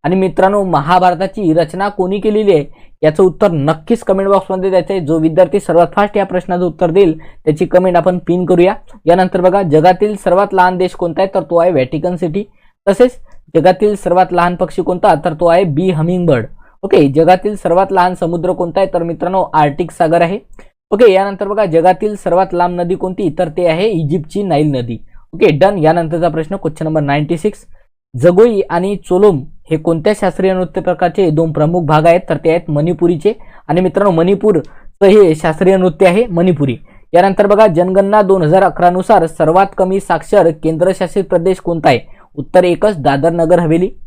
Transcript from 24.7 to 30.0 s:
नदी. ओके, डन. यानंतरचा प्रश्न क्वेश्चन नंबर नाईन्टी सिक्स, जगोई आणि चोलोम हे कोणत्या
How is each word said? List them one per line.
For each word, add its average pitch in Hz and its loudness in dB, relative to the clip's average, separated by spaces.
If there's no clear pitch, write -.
नदी. 120 -6
ओके, - 2
डन. 196 2
यानंतरचा 165 0
प्रश्न 160 -6
क्वेश्चन 160 -6
नंबर 156 -2
नाईन्टी 147 -2
सिक्स, - -6
जगोई 185 4
आणि 180 -2
चोलोम 185 2
हे 160 0
कोणत्या 165 -2